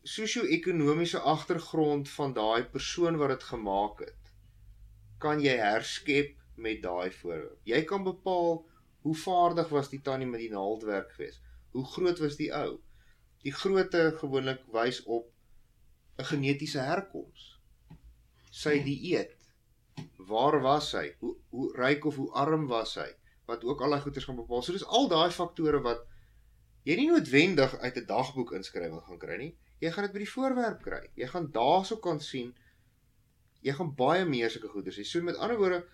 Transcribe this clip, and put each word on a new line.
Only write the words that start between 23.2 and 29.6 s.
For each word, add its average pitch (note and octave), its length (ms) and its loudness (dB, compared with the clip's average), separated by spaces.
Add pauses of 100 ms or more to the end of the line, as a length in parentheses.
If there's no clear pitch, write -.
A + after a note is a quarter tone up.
Wat A#2 180 -6
ook C3 160 -2
al C#3 100 2
daai C#3+ 100 2
goeders C#3 240 -6
gaan C3 120 -8
bepaal. A#2+ 260 -4
So F3 100 -4
dis F#3+ 120 -6
al C#4 240 4
daai E3+ 220 4
faktore D#3+ 520 0
wat A#2+ 240 -2 (800)
jy D#3 120 2
nie C#4+ 140 4
noodwendig D3 680 6
uit B2+ 180 -4
'n A2 100 -6
dagboek B2+ 460 -2
inskrywing E2+ 540 -6
gaan F2+ 120 -16
kry F2 180 -8
nie. C#3+ 200 -10 (240)